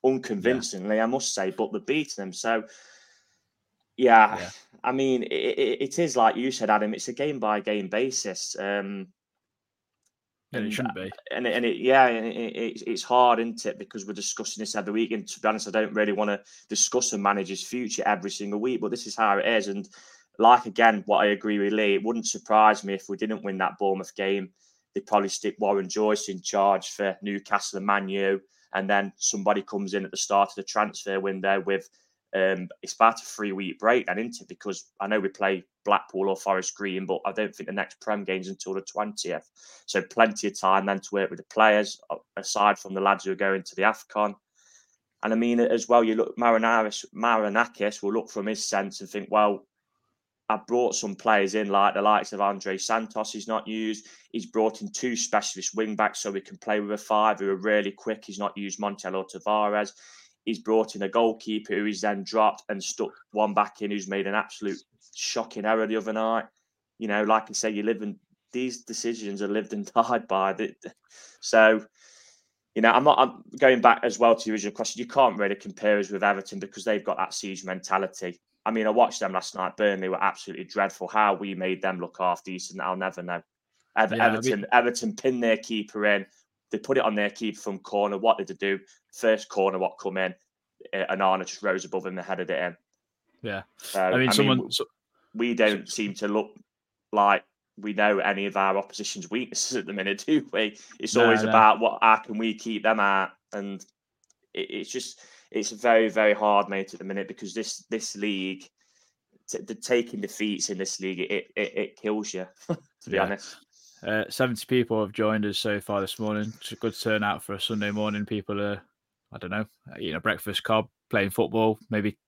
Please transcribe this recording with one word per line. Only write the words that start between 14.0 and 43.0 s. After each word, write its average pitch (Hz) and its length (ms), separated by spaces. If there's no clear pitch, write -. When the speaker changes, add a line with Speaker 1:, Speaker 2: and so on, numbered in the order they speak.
Speaker 1:
we're 101 80
discussing 104 480
this 107 140
every 104 180
week, 113 180
and 107 160
to - 120
be 110 80
honest, 107 200
I 98 40
don't 107 220
really 107 200
wanna 104 260
discuss - 460
a 104 40
manager's 98 460
future 123 420
every 98 260
single 104 280
week, 120 220
but 104 100
this 120 160
is 101 80
how 104 220
it - 100
is. 107 200
And, 98 200
like, 120 260
again, 110 400
what 104 140
I 104 80
agree 104 320
with 101 140
Lee, 104 220
it 95 80
wouldn't 113 240
surprise 107 560
me 98 120
if - 120
we 98 100
didn't 107 260
win 98 160
that - 180
Bournemouth 95 380
game. 95 340
They'd 98 100
probably 98 240
stick 101 300
Warren 98 280
Joyce 107 400
in 92 140
charge 98 480
for 98 320
Newcastle 101 560
and 95 80
Man 101 240
U, 98 320
and 98 160
then 101 280
somebody 101 440
comes 98 320
in 95 120
at 85 60
the 92 60
start 101 320
of - 60
the 98 80
transfer 101 560
window 98 420
with, 95 260
um, 95 360
it's - 120
about 113 280
a - 40
three-week 98 520
break 117 300
then, 92 100
isn't 117 240
it? 92 60
Because 92 380
I 98 60
know 107 120
we 98 80
play 98 380
Blackpool 98 460
or 95 80
Forest 95 380
Green, 95 300
but 87 200
I 98 80
don't 104 200
think - 140
the 95 60
next - 260
Prem 104 240
game's 92 240
until 95 260
the 95 80
twentieth. 104 680
So 95 160
plenty 107 460
of 98 100
time 95 280
then 98 160
to - 100
work 98 180
with 90 100
the - 140
players, 107 460
a-, 80 60
aside 101 420
from 95 140
the 95 80